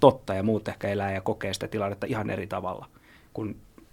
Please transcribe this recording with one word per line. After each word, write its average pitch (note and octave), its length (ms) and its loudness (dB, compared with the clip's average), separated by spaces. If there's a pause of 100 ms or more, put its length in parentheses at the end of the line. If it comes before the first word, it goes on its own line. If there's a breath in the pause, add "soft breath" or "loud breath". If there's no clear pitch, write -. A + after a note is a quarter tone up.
totta, B2+ 340 8
ja F#2+ 80 -2
muut G#2+ 260 0
ehkä - 200 -6
elää G2+ 240 -2
ja F#2+ 80 -4
kokee G2 340 -4
sitä F#2+ 140 -6
tilannetta G2+ 380 -4
ihan G#2+ 240 -4
eri G2 160 -4
tavalla, F#2 420 -6 (440 soft breath)
kun G#2+ 240 -8 (360)